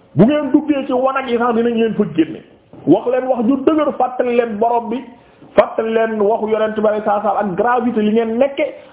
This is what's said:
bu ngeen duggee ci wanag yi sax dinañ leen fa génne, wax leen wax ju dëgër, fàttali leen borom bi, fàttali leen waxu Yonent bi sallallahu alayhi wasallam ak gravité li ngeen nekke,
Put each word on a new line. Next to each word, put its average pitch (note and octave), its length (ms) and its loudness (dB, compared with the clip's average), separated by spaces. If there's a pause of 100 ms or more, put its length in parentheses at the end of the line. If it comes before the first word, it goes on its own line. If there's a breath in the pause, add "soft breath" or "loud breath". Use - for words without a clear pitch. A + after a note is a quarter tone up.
(160)
bu F3 100 8
ngeen C#4+ 260 2
duggee C#4+ 360 0
ci C4+ 60 -2
wanag C4 360 0
yi A#3+ 80 0
sax A#3 180 0
dinañ A#3 240 0
leen A3+ 160 0
fa G#3 80 2 (120)
génne, - 260 -2 (440)
wax G3+ 220 4
leen B3+ 200 0
wax B3 200 0
ju C#4 80 2 (100)
dëgër, D4+ 320 2
fàttali B3 380 -2
leen A#3 240 0
borom A#3 300 0
bi, A3+ 80 -4 (580 soft breath)
fàttali A3+ 380 2
leen A3 280 0
waxu G#3+ 280 0
Yonent G#3+ 260 0
bi G#3+ 60 -2
sallallahu G#3+ 280 0
alayhi G3+ 160 0
wasallam G3+ 260 -2
ak F3 60 -6
gravité A#3+ 440 0
li G#3 120 0
ngeen A3+ 240 0
nekke, C#4 280 0 (280 loud breath)